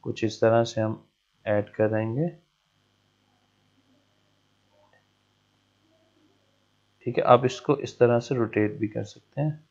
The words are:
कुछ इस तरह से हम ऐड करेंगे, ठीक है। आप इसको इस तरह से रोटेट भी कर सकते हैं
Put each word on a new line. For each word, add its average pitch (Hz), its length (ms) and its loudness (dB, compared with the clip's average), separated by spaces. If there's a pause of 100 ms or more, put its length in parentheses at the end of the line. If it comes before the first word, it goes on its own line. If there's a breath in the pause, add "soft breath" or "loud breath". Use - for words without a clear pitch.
कुछ 117 220 -6
इस 107 180 -2
तरह 113 220 4
से 113 180 -4
हम 110 260 -6 (380)
ऐड 104 240 -2
करेंगे, 110 600 0 (4000)
ठीक 123 120 -4
है। - 60 -2
आप 123 220 6
इसको 135 320 0
इस - 220 -12
तरह 120 200 4
से 131 160 -4
रोटेट 107 360 0
भी 110 160 -6
कर 107 160 -6
सकते - 380 -12
हैं 156 300 -6